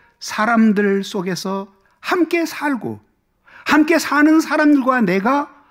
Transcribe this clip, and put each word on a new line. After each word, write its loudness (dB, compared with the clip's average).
사람들 0
속에서 -8
함께 -2
살고, -8
함께 2
사는 2
사람들과 2
내가 -2